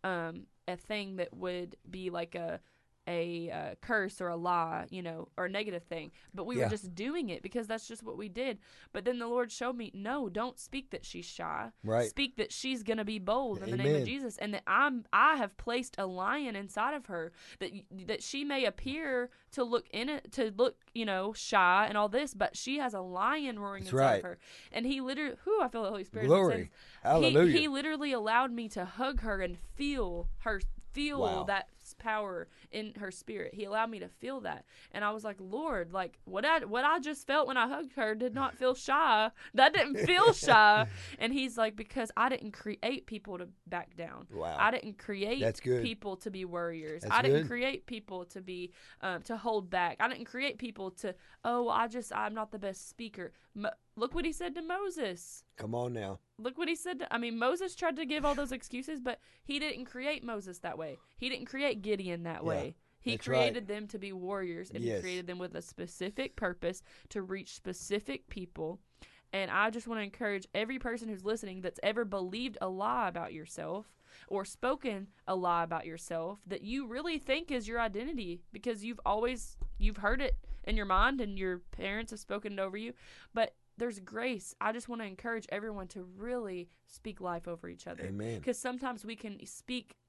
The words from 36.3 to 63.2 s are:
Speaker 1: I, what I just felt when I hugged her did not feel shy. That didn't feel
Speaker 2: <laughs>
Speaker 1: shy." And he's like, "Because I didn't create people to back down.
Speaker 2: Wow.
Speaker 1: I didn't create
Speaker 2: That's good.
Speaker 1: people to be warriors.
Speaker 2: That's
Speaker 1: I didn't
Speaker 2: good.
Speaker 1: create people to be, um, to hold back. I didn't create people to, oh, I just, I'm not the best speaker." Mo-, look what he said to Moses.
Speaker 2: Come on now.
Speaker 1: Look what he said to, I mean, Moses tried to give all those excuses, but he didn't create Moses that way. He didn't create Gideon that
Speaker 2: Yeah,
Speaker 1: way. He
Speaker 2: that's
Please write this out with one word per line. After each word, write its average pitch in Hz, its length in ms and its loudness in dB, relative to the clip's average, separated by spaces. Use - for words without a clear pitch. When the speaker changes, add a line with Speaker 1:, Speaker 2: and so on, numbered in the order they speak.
Speaker 1:
I, 311 200 6
what 226 200 0
I 311 160 6
just 285 260 -4
felt 285 200 4
when 262 120 0
I 233 100 6
hugged 277 260 -4
her 220 200 0
did 226 200 0
not 269 220 0
feel 254 180 4
shy. 262 560 6
That 269 200 12
didn't 294 320 6
feel 370 260 10
Speaker 2:
<laughs> - 0 -
Speaker 1:
shy." 214 540 12
And 233 140 2
he's 262 260 0
like, 214 180 2
"Because 220 400 -4
I 233 120 4
didn't 214 240 -2
create - 540 -4
people 202 320 -8
to 180 100 -8
back 175 300 -8
down. 165 360 -10
Speaker 2:
Wow. 165 260 -4
Speaker 1:
I 214 120 6
didn't 220 280 -4
create 208 420 -2
Speaker 2:
That's - 200 2
good. 123 240 2
Speaker 1:
people 104 320 -4
to - 140 -8
be 190 140 -6
warriors. 170 580 -6
Speaker 2:
That's - 120 2
Speaker 1:
I 240 80 8
didn't 143 200 6
Speaker 2:
good. 147 60 -2
Speaker 1:
create 247 380 -2
people 202 400 -10
to 190 140 -14
be, 180 320 -8
um, 180 220 -4
to 226 120 -6
hold 208 340 -2
back. 175 300 2
I 233 80 4
didn't 254 160 -4
create 262 340 -2
people 208 340 -6
to, 185 220 -6
oh, 240 240 2
I 226 200 4
just, 226 260 -8
I'm 214 200 -2
not 220 180 -6
the 214 60 -10
best 190 300 -8
speaker." 208 440 -12
Mo-, 208 160 -4
look 240 180 -2
what 330 100 0
he 320 80 0
said 349 240 -6
to 339 60 -6
Moses. 320 840 -6
Speaker 2:
Come 110 180 -6
on 123 180 0
now. 98 260 -4
Speaker 1:
Look 254 200 -6
what 330 100 -2
he 330 60 0
said 339 240 -6
to, - 160 -6
I - 20 0
mean, 233 220 -2
Moses 349 360 0
tried 330 220 -2
to 320 80 -4
give 294 220 -2
all 190 80 4
those 190 180 -2
excuses, 269 480 -8
but 247 180 -4
he 285 160 -4
didn't 285 280 -4
create 269 360 -4
Moses 202 360 -8
that - 180 -6
way. 156 220 -8
He 254 140 -4
didn't - 160 -6
create 269 340 -2
Gideon 185 440 -2
that 165 180 -6
Speaker 2:
Yeah, 165 60 0
Speaker 1:
way. 160 260 -2
He 240 120 -2
Speaker 2:
that's - 140 -4